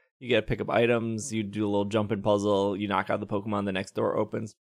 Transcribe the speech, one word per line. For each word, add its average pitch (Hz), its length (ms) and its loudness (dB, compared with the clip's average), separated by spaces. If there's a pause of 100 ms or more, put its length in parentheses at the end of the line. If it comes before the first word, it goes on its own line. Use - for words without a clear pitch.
(180)
You 127 120 -12
get 120 60 6
to 110 100 2
pick 110 160 -2
up 107 80 -4
items, 113 600 2
you 110 100 0
do 104 240 -2
a - 20 0
little 101 160 2
jumping 104 380 0
puzzle, 101 520 2
you 101 140 -4
knock 95 220 0
out 104 100 0
the 104 60 -6
Pokemon, 101 400 -2
the 98 60 -2
next 92 220 -6
door 110 220 0
opens. 107 380 -4 (140)